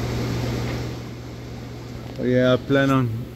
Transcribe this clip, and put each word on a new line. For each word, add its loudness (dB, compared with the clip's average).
But 0
yeah, 6
I 6
plan 4
on 4